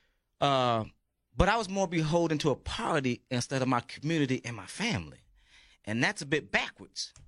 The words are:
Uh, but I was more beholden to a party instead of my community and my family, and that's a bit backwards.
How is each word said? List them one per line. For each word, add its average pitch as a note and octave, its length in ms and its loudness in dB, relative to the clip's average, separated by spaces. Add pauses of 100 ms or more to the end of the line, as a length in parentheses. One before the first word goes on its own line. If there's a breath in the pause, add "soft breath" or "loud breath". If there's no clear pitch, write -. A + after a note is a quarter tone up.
(400 soft breath)
Uh, B2+ 440 2 (520)
but F3 140 6
I A3 80 4
was A3 100 -2
more F#3+ 200 0
beholden E3 520 2
to D3 120 2
a B2 40 0
party D3 680 -2 (100)
instead C3 320 -2
of B2+ 40 2
my B2 120 4
community C#3+ 640 -2
and A#2+ 100 -8
my F#2+ 120 -14
family, D#3+ 500 -4 (680 soft breath)
and A2 200 -2
that's G3+ 180 -2
a D3+ 60 -10
bit C#3+ 240 -2
backwards. - 600 -6 (160)